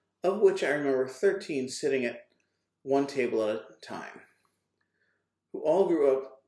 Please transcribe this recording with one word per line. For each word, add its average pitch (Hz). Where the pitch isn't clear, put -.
of 196
which 190
I 156
remember 139
thirteen 139
sitting 135
at 117
one 139
table 113
at 107
a -
time, -
who -
all 165
grew 151
up 135